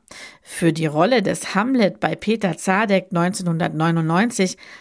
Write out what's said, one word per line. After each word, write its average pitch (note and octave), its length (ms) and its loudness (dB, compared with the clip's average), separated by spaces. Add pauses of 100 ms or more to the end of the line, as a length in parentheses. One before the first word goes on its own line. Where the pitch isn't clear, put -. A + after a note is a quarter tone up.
(400)
Für - 320 0
die D#3+ 140 -2
Rolle F3+ 360 2
des - 320 -4
Hamlet A3+ 460 0
bei D#3+ 140 -2
Peter G#3 420 -2
Zadek G3 560 0
neunzehnhundertneunundneunzig E3+ 1400 0 (240)